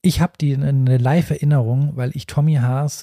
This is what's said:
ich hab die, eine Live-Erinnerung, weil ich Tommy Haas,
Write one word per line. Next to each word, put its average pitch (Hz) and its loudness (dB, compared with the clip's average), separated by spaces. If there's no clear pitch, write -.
ich - 2
hab 175 -2
die, 143 0
eine 135 2
Live-Erinnerung, 143 0
weil 127 -4
ich 131 -10
Tommy 151 0
Haas, 131 -2